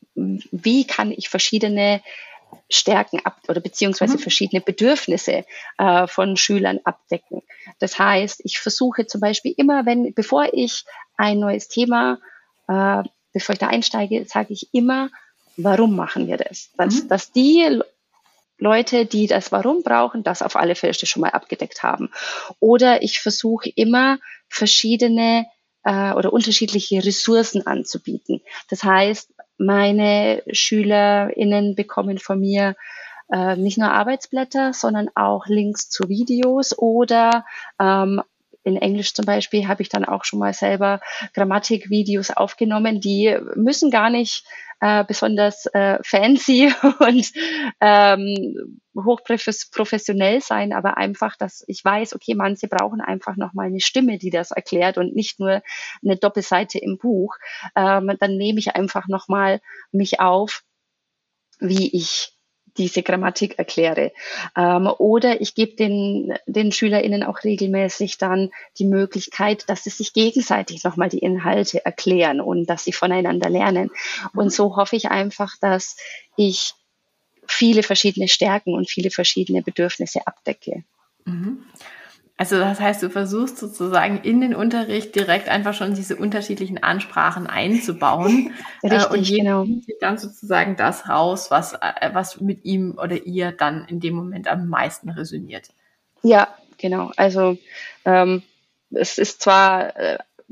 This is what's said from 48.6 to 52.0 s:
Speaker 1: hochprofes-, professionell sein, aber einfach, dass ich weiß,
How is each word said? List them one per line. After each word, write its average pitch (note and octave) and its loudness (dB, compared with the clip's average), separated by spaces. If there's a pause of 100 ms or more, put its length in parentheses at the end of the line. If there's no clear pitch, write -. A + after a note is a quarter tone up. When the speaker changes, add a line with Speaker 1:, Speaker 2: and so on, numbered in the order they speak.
Speaker 1:
hochprofes-, A3+ -2
professionell G#3 0
sein, G#3 -4
aber G3 -2
einfach, G#3 -4
dass - -10
ich G3 -12
weiß, G#3 0